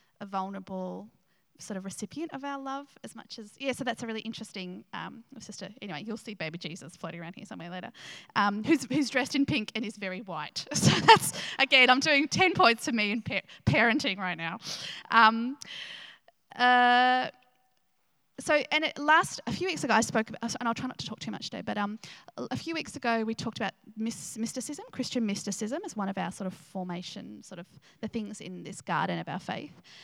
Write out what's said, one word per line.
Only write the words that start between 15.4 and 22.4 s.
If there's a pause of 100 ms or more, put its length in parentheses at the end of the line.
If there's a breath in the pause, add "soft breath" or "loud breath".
uh, (1120)
so, (100)
and
it
last,
a
few
weeks
ago
I
spoke
about, (160)
and
I'll
try
not
to
talk
too
much
today,
but,
um, (400 loud breath)
a,